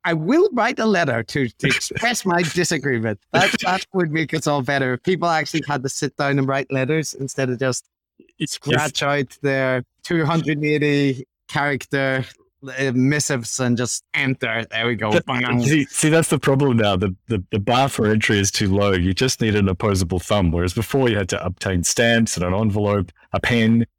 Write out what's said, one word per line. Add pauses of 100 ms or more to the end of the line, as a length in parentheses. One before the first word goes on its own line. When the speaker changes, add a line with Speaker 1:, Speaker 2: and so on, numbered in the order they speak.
Speaker 1:
"I
will
write
a
letter
to,
to
express
my
disagreement." (140)
That, (140)
that
would
make
us
all
better.
If
people
actually
had
to
sit
down
and
write
letters
instead
of
just (480)
Speaker 2:
It's
Speaker 1:
scratch
out
their (220)
two
hundred
eighty (220)
character, (420)
uh,
missives
and
just
enter.
There
we
go.
Speaker 2:
That,
Speaker 1:
Bang.
Speaker 2:
see,
see,
that's
the
problem
now.
The, (140)
the,
the
bar
for
entry
is
too
low.
You
just
need
an
opposable
thumb.
Whereas
before
you
had
to
obtain
stamps
and
an
envelope, (220)
a
pen. (140)